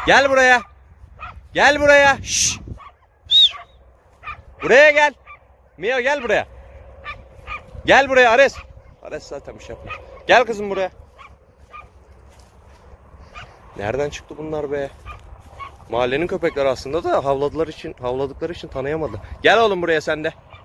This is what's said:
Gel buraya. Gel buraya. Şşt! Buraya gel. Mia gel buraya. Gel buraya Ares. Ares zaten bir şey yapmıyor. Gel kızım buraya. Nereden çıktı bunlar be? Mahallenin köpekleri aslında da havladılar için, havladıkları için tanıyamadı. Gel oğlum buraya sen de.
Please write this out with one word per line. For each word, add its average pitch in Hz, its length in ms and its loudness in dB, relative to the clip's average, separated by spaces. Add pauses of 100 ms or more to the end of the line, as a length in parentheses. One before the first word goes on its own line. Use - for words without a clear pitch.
Gel 254 240 4
buraya. 254 320 4 (920)
Gel 254 260 4
buraya. 285 420 6
Şşt! - 260 -2 (2250)
Buraya 262 280 6
gel. 294 240 2 (640)
Mia 240 240 -4
gel 269 220 -2
buraya. 202 240 0 (1400)
Gel 247 220 4
buraya 254 220 4
Ares. 254 260 4 (460)
Ares 147 260 -14
zaten 135 300 -16
bir - 60 -20
şey 113 120 -16
yapmıyor. - 240 -16 (260)
Gel 220 180 4
kızım 208 260 -8
buraya. 190 200 -6 (2750)
Nereden 123 340 -6
çıktı - 280 -18
bunlar 151 340 -8
be? 139 180 -8 (1000)
Mahallenin 127 360 -2
köpekleri 160 420 -2
aslında 135 360 -6
da 262 200 -2
havladılar 139 440 -2
için, 156 320 -14
havladıkları 135 520 -6
için 175 160 -14
tanıyamadı. 135 520 -6 (220)
Gel 190 180 4
oğlum 196 220 0
buraya 165 180 0
sen 156 240 -6
de. 160 80 -6 (320)